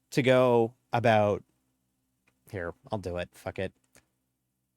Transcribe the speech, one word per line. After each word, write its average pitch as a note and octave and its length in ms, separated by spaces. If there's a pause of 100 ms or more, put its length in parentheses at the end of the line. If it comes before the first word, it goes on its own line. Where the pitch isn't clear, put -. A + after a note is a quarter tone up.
(100)
to D3+ 120
go B2 520 (180)
about, G#2+ 500 (1080)
here, E2+ 240 (160)
I'll A2+ 80
do F2+ 200
it. F2 140
Fuck - 260
it. F#2 140 (1040)